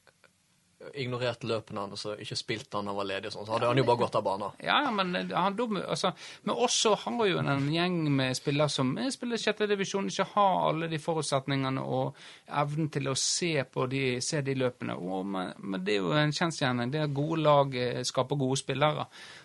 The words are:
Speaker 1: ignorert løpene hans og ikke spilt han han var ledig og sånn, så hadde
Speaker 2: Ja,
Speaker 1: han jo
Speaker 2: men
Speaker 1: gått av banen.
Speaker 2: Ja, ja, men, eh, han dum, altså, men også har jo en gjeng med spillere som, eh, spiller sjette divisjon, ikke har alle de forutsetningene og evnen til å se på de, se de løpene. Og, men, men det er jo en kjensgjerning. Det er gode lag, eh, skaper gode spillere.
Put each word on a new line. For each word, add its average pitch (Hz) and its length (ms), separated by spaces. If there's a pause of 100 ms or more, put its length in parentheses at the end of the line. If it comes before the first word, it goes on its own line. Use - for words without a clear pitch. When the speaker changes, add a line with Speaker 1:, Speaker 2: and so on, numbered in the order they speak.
(960)
Speaker 1:
ignorert 123 500
løpene 107 380
hans 101 240
og 104 180
ikke 107 120
spilt - 360
han 101 160
han 101 80
var 101 80
ledig 98 240
og 101 60
sånn, 101 120
så 110 60
hadde 117 140
Speaker 2:
Ja, - 20
Speaker 1:
han 123 80
jo 135 80
Speaker 2:
men 120 140
Speaker 1:
gått 117 180
av 110 80
banen. 98 380
Speaker 2:
Ja, 190 200
ja, 277 80
men, 185 240
eh, 185 220
han 190 180
dum, 220 220
altså, 170 380 (300)
men 220 120
også 233 400
har 233 320
jo 160 100
en 143 300
gjeng 175 300 (120)
med 131 240
spillere 147 360
som, 135 260
eh, 247 140
spiller 240 260
sjette 214 320
divisjon, 196 400
ikke 185 240
har 180 380
alle 165 180
de 160 100
forutsetningene 139 840
og 135 300 (340)
evnen 147 420
til 139 180
å 135 60
se 156 500
på 135 260
de, 131 320
se 156 180
de 135 140
løpene. 123 420
Og, 185 300
men, - 320
men 185 260
det 107 100
er 101 60
jo 170 120
en 151 200
kjensgjerning. 127 580
Det 156 120
er 151 60
gode 151 340
lag, 143 340
eh, 123 260
skaper 131 360
gode 131 180
spillere. 139 500 (380)